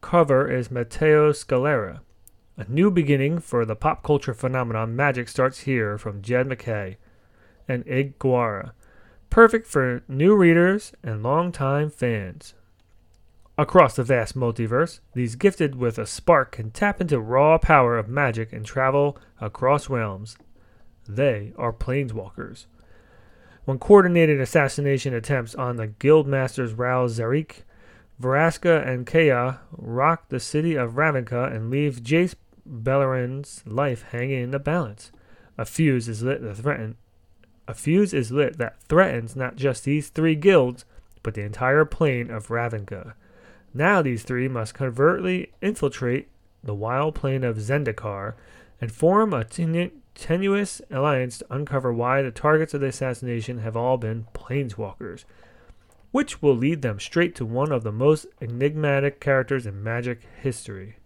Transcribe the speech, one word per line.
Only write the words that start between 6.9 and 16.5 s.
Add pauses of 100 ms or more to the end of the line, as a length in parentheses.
and
Ig
Guara. (560)
Perfect
for
new
readers (100)
and
longtime
fans. (1040)
Across
the
vast
multiverse, (140)
these
gifted
with
a
spark